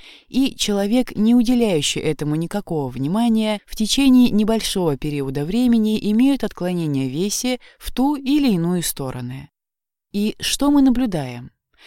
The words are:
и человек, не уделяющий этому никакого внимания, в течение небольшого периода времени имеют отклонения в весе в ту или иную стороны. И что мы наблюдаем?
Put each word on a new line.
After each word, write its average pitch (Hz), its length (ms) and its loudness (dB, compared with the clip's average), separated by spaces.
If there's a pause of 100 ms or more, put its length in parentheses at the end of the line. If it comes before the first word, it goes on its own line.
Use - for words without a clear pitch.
(280)
и 269 260 0
человек, 208 600 0
не 220 180 4
уделяющий 220 640 2
этому 151 340 -4
никакого 165 560 -4
внимания, 214 760 0
в - 80 -14
течение 254 540 4
небольшого 202 720 0
периода 143 480 -4
времени 220 520 2 (120)
имеют 254 340 2
отклонения 165 640 -2
в 127 40 -8
весе 208 460 -4 (200)
в - 120 -10
ту 277 260 0
или 277 360 2
иную 175 300 0
стороны. 131 640 -8 (640)
И 208 280 -2
что - 300 0
мы 285 120 4
наблюдаем? 180 680 0 (360)